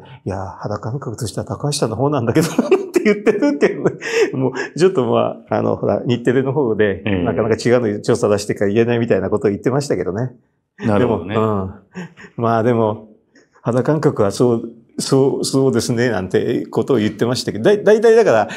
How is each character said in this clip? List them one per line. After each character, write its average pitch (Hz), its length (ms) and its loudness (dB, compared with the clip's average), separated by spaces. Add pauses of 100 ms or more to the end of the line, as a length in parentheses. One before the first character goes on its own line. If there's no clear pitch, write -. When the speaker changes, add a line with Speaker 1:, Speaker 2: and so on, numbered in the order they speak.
(240)
Speaker 1:
「い 107 60 -4
や、 95 80 -4 (200)
肌 104 200 -8
感 117 200 -8
覚 113 200 -10
と 113 80 -6
し 101 80 -10
て - 60 -6
は 101 40 -8
高 107 260 -6
橋 147 80 -6
さ 143 80 0
ん 113 40 -6
の 110 60 -6
方 135 120 0
な 143 140 0
ん 117 40 -2
だ 120 60 0
け 147 80 4
ど」 165 60 2 (100)
<laughs> 392 320 0
っ - 40 -12
て - 120 0
言 208 80 4
っ 202 40 2
て 226 160 2
る 285 260 0
け - 160 4
ど 147 100 -6
ね。 180 80 0 (400)
も 131 180 0
う、 - 280 -6
ち 170 80 6
ょ 190 40 4
っ - 20 0
と 131 140 0
ま 113 300 2 (140)
あ、 113 60 0
あ 110 60 0
の、 110 140 0
ほ 139 100 -4
ら、 104 200 0
日 123 160 0
テ 120 100 2
レ 131 100 2
の 135 100 -4
方 123 240 0
で、 101 280 0
Speaker 2:
え 110 60 -2
え。 92 140 0
Speaker 1:
な - 100 0
か 107 80 0
な 107 60 0
か 110 80 2
違 117 180 0
う 113 220 0
の - 40 -10
調 120 160 2
査 110 120 0
出 104 100 2
し - 80 -6
て - 80 -4
か - 100 -4
ら 101 80 0
言 117 120 2
え - 20 2
な 120 80 0
い 117 40 0
み 117 80 0
た 110 100 2
い 95 40 0
な 92 100 -4
こ 104 80 0
と 107 100 0
を - 20 2
言 101 80 -2
っ 101 40 -12
て - 80 0
ま 135 100 0
し 139 80 -4
た 131 80 -2
け 90 80 -4
ど 87 80 -4
ね。 120 200 -6 (460)
Speaker 2:
な 104 200 0
る - 80 4
ほ 110 120 0
ど 85 80 -8
ね。 104 80 -6
Speaker 1:
で 113 60 0
も、 107 240 0
う - 20 -6
ん。 92 80 -12 (600)
ま 117 220 0
あ 110 40 2
で 120 100 2
も、 113 360 -2 (540)
肌 120 200 0
感 151 180 0
覚 139 220 0
は 98 80 2
そ 123 240 2
う、 117 160 -4 (300)
そ 135 420 2
う、 - 20 -4
そ 135 240 2
う 131 40 2
で 117 80 0
す 127 120 -2
ね、 120 180 0
な 104 120 -2
ん 92 60 -6
て 117 380 -2
こ - 180 -2
と 139 100 0
を - 20 4
言 107 120 0
っ - 40 -2
て 120 120 -4
ま 120 120 0
し - 80 -6
た - 80 -4
け 85 60 -8
ど、 110 60 -2
だ 202 80 4
い-、 - 120 0
大 214 160 6
体 226 160 6
だ 226 80 6
か 165 80 4
ら、 107 240 2